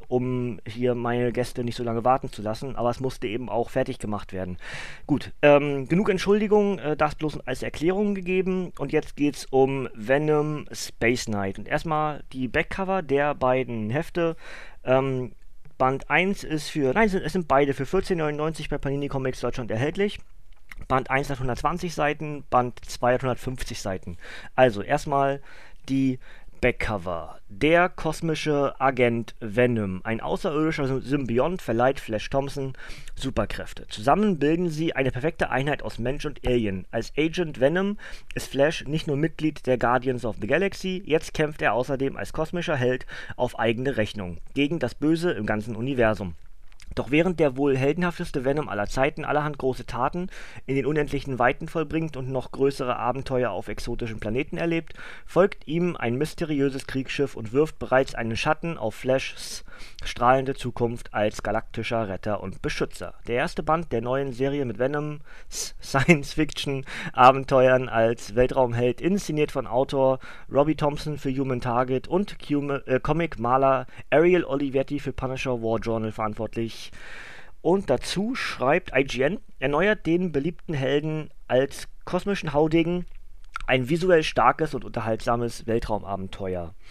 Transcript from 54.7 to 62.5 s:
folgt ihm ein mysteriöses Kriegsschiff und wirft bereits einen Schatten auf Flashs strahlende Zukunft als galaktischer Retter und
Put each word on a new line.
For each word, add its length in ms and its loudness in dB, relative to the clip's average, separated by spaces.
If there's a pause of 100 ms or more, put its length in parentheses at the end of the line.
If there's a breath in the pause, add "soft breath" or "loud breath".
folgt 400 4
ihm 280 0
ein 200 0
mysteriöses 720 0
Kriegsschiff 480 -2
und 180 -6
wirft 240 2
bereits 380 2
einen 200 -2
Schatten 440 -2
auf 160 -2
Flashs 680 -2 (400 loud breath)
strahlende 520 4
Zukunft 580 -2
als 300 0
galaktischer 680 -2
Retter 320 -4
und 220 -8